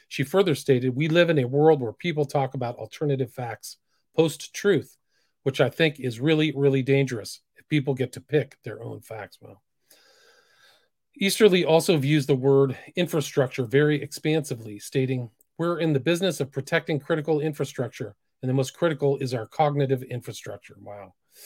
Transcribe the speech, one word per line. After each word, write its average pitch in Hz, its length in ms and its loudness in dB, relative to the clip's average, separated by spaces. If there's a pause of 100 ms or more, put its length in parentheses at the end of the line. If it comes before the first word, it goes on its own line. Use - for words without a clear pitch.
She - 160 -4
further 180 320 2
stated, 127 400 2
"We 156 140 0
live 170 200 4
in 156 100 4
a 123 80 0
world 143 340 4
where 113 100 -4
people 151 340 -4
talk 135 280 -2
about 123 240 -6
alternative 135 560 -4
facts, 113 440 -12 (380)
post-truth, 160 800 0 (480)
which 135 160 -2
I 127 100 4
think 156 300 0
is 123 220 -6
really, 156 340 2
really 139 280 2
dangerous 127 580 -2 (160)
if - 100 -20
people 143 260 0
get 127 200 -6
to - 80 -14
pick 139 420 -2
their 107 180 -12
own 113 200 -12
facts." 107 400 -16
Well, 104 200 -20 (1600)
Easterly 190 480 4
also 160 320 4
views 143 280 2
the 139 100 2
word 135 420 4 (180)
infrastructure 143 720 -2
very 143 360 2
expansively, 117 800 -6
stating, 127 520 -4 (260)
"We're 170 220 -2
in 165 120 0
the 139 80 2
business 170 400 -2
of 131 120 -6
protecting 156 480 -2
critical 156 420 -2
infrastructure, 131 760 -6 (260)
and 127 80 -4
the 127 40 0
most 135 200 0
critical 143 440 -2
is 127 160 -6
our 110 140 -6
cognitive 143 560 0
infrastructure." - 760 -14
Wow. 101 360 -18 (300)